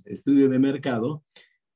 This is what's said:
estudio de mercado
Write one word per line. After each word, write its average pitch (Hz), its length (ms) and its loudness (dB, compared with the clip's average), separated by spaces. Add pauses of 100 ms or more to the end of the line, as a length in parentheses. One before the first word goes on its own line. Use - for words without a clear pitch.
estudio 139 460 2
de 127 80 -2
mercado 135 680 -2 (520)